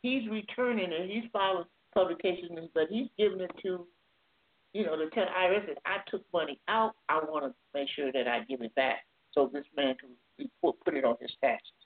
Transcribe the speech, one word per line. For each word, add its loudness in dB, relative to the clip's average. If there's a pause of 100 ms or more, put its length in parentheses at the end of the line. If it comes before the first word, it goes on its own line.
He's -2
returning -2
it. -4
He's -6
filing 2 (280)
publications, 0
but 2
he's -2 (100)
giving 4
it -6 (120)
to, -4 (880)
you 0
know, 0
the -2
ten 2 (100)
I 2
R 6
S 0
says, -8
"I 0 (120)
took -6 (100)
money -2
out. 2 (120)
I 4
wanna -4 (200)
make -2
sure -2
that 0
I 0
give -6
it -6
back 2 (280)
so 4
this -8 (100)
man 2
can -18 (280)
report, 0
put 0
it 2
on 4
his -10 (100)
taxes." 0 (120)